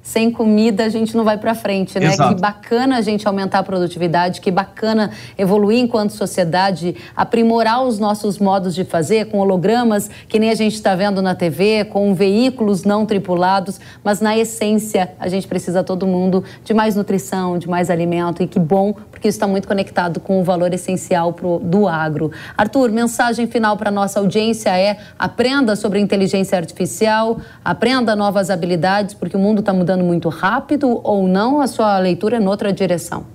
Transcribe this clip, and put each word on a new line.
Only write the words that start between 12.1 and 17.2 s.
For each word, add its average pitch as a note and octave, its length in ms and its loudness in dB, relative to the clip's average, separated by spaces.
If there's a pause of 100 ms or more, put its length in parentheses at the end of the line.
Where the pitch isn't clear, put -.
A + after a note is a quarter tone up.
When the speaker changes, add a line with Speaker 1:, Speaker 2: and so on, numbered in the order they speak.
Speaker 1:
veículos G#3 640 2
não G3+ 240 2
tripulados, F#3 720 0 (240)
mas, G#3 180 0
na G#3+ 160 2
essência, G#3+ 840 0
a F3+ 80 -4
gente F#3 180 -4
precisa, F3+ 380 -2
todo F#3 200 -4
mundo, F#3 380 0 (220)
de A3 100 -2
mais A3 220 2
nutrição, F#3+ 600 -2